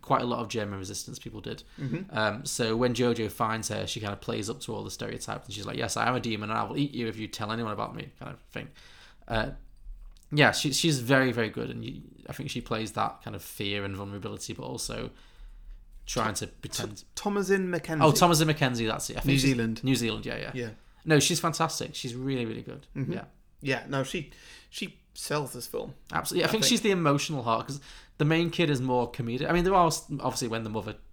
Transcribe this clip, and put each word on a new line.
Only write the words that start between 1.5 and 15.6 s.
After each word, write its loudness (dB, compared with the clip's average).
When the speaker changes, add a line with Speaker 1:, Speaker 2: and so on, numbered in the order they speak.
Speaker 2:
Mm-hmm. -6
Speaker 1:
Um, 0
so 0
when 2
Jojo 2
finds -2
her, -4
she -6
kind -4
of -8
plays -4
up -6
to -6
all -6
the -8
stereotypes, -8
and -12
she's -8
like, -6
"Yes, -2
I 2
am 2
a 0
demon, -2
and 0
I 0
will -6
eat 0
you -4
if -6
you -6
tell -4
anyone -2
about -6
me," -10
kind -12
of -16
thing. -10
Uh, 0
yeah, 8
she, 0
she's 4
very, 4
very 2
good, -6
and -8
you, -10
I -10
think -8
she -4
plays -4
that -2
kind -10
of -10
fear -4
and -4
vulnerability, -8
but -10
also -6